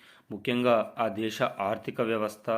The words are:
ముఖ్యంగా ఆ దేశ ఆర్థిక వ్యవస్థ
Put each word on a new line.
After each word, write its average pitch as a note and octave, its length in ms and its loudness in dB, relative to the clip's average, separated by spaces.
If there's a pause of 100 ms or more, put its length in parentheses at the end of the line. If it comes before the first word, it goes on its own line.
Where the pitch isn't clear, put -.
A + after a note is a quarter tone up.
(300)
ముఖ్యంగా A#2+ 680 2
ఆ A2+ 100 2
దేశ A2 340 -4
ఆర్థిక A2 580 -2
వ్యవస్థ A2 580 -2